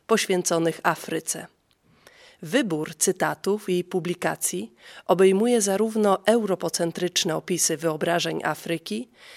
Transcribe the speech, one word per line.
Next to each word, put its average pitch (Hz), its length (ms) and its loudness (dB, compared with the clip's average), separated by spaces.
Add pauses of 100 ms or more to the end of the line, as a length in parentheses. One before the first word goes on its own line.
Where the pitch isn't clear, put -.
poświęconych 170 760 0
Afryce. 165 640 -4 (920)
Wybór 165 540 -2
cytatów 190 760 -2
i 180 140 0
publikacji 175 920 -4 (320)
obejmuje 190 560 4
zarówno 202 640 2
europocentryczne 180 1120 0
opisy 160 420 -2
wyobrażeń 160 680 -2
Afryki, 170 680 -6 (280)